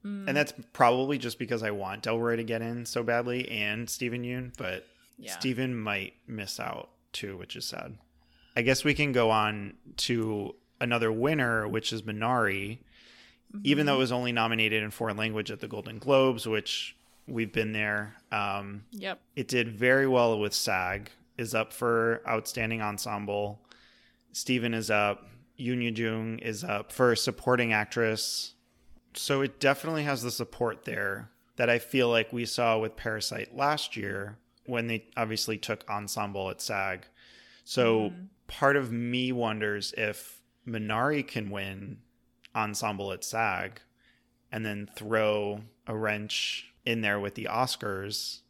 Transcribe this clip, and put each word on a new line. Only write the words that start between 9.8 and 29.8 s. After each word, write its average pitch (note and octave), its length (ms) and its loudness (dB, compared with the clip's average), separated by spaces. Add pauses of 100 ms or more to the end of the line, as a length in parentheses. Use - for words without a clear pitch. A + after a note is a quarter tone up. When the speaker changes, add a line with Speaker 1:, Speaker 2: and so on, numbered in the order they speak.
Speaker 2:
to A2 580 -2 (260)
another A#2 300 2
winner, A#2 560 2
which A2 260 -2
is A2 100 -6
Minari, G#2+ 760 0 (840)
even C#3+ 220 4
though C#3+ 80 4
it - 20 4
Speaker 1:
Mm-hmm. C3 40 4
Speaker 2:
was B2+ 120 2
only B2 200 0
nominated A2+ 520 2
in G#2+ 80 -4
foreign A2 260 -4
language A2 340 -2
at G#2 80 -8
the A2+ 80 -8
Golden G#2 320 -10
Globes, C3 480 4
which - 480 -2 (320)
we've A2+ 240 -2
been A2 220 0
there. G#2+ 420 -2 (160)
Um, G2+ 600 -2
Speaker 1:
Yep. G3 280 -8 (160)
Speaker 2:
it C3+ 120 -4
did A#2+ 220 0
very B2+ 380 4
well A#2+ 320 6
with G#2 140 0
sag, F#2+ 580 -2 (260)
is A2+ 160 -6
up A2 200 0
for A#2 540 2
Outstanding A2+ 540 -2
Ensemble. G#2 800 -4 (720)
Steven A#2+ 420 0
is A2 160 -2
up. G#2 380 2 (320)
Yoon B2 240 -2
Yoo-jung A2+ 560 -2
is A2+ 240 -6
up G#2+ 280 -4
for A#2+ 240 6
Supporting A#2+ 580 2
Actress. A2 800 0 (600)
So C#3 280 0
it C#3 180 -2
definitely D3 440 2